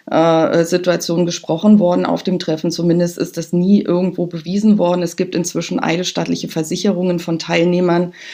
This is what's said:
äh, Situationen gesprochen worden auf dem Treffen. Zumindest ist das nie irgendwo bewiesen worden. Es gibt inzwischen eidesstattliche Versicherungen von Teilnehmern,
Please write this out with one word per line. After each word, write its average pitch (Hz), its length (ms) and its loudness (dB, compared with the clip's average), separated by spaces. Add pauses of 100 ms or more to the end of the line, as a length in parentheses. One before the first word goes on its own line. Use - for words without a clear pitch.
äh, 160 540 2
Situationen 175 640 -2
gesprochen 170 540 2
worden 180 260 2
auf 175 180 -2
dem 180 160 -2
Treffen. 165 320 -2
Zumindest 175 460 0
ist - 180 -6
das 165 160 -8
nie 185 300 4
irgendwo 175 440 -2
bewiesen 175 520 0
worden. 175 260 0
Es 175 140 -6
gibt 180 180 -2
inzwischen - 460 -4
eidesstattliche 170 680 -2
Versicherungen 175 720 -2
von 165 200 -4
Teilnehmern, 175 720 2 (200)